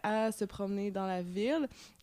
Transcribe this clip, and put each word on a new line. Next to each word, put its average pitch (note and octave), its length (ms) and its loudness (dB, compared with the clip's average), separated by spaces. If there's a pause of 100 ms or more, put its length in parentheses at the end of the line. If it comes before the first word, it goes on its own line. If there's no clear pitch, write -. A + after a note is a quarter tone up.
à A3 300 2
se G#3+ 140 -2
promener G3+ 440 -2
dans F#3+ 160 0
la F#3 140 0
ville, A3 480 2 (340)